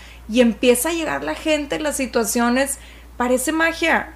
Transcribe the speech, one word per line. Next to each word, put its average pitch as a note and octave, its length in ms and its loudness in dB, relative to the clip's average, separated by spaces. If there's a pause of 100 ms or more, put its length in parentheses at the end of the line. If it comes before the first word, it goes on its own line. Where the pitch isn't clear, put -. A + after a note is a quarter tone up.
(280)
y A3 120 2
empieza A#3+ 500 4
a - 20 -2
llegar D#3 320 -4
la D#3 100 -4
gente, D4 460 -2
las D3+ 160 -4
situaciones, A#3+ 800 0 (380)
parece B3 360 0
magia, D#4+ 640 0